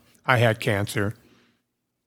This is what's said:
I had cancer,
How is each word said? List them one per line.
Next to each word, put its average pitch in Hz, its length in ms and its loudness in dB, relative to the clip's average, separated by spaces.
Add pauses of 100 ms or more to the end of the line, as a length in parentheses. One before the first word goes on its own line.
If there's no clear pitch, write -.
(260)
I 127 120 4
had 113 220 2
cancer, 104 560 -4 (920)